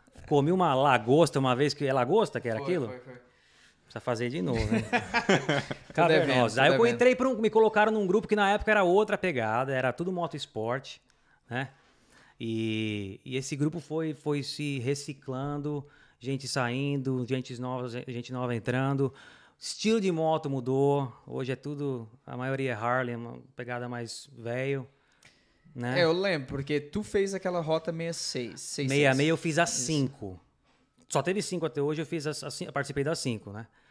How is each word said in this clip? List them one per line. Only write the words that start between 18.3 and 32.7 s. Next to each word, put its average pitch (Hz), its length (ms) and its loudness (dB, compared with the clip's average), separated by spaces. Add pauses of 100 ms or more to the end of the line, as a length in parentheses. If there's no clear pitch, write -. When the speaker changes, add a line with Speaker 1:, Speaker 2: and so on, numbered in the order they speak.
Speaker 1:
nova 123 220 -2
entrando. 135 580 0 (460)
Estilo 220 420 0
de 190 100 0
moto 160 380 0
mudou, 135 640 2 (140)
hoje 127 260 -4
é 127 40 -4
tudo, 139 520 -6 (180)
a 131 120 -10
maioria 131 320 -2
é 120 40 -2
Harley, 120 420 0
uma 120 220 -10 (160)
pegada 123 320 -8
mais 120 480 -10
velho. 127 540 -4 (840)
Né? 123 260 -2
Speaker 2:
É, - 40 6
eu 160 80 4
lembro, 175 360 -2
porque 143 320 -2
tu 147 220 -8
fez 196 320 -2
aquela 180 260 -2
rota 160 320 -2
sessenta 165 180 -6
e 165 40 -6
seis, 123 460 -6
sessenta - 0 -
e - 0 -
seis. - 280 -4
Speaker 1:
Meia 139 260 6
meia, 147 160 4
eu 160 60 2
fiz 160 220 -2
as 170 140 2
Speaker 2:
Isso. 127 140 -4
Speaker 1:
cinco. 123 540 -2 (680)
Só 143 140 0
teve 185 180 -2
cinco 170 240 -4
até 147 160 -4
hoje, 151 220 -2
eu 143 40 -6
fiz 151 200 -6
as, 147 180 -6
as 143 80 -10
cinco, - 160 -10
eu - 40 -16